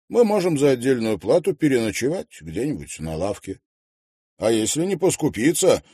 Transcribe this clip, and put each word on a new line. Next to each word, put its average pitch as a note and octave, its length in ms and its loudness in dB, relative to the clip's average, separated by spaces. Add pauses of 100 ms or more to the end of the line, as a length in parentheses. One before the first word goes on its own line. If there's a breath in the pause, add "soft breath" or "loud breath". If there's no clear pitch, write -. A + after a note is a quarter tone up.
(100)
мы A#3 120 4
можем F#3 360 2
за C#3 140 4
отдельную A#2 460 0
плату D3+ 360 2
переночевать B2 880 -2
где-нибудь E2 580 -8
на D#2+ 160 -6
лавке. G2 420 -6 (800)
А A2 160 0
если A2+ 320 0
не G3 120 -2
поскупиться, D3+ 840 2 (120)